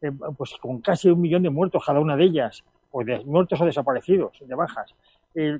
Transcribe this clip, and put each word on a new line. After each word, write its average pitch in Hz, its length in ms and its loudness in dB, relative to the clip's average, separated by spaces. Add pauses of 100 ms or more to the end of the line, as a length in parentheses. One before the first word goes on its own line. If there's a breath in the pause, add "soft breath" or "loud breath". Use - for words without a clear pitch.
eh, 147 100 -4 (240)
pues - 240 -10
con 120 220 -8
casi 185 260 2
un 175 140 4
millón 175 200 2
de 175 60 2
muertos 160 380 0
cada 147 140 2
una 151 160 0
de 160 80 4
ellas, 156 380 0 (280)
o 127 120 -6
de 117 220 -4
muertos 165 380 0
o - 20 2
desaparecidos, 143 680 0 (140)
de 127 80 -8
bajas, 131 400 -6 (400)
eh, 151 260 -2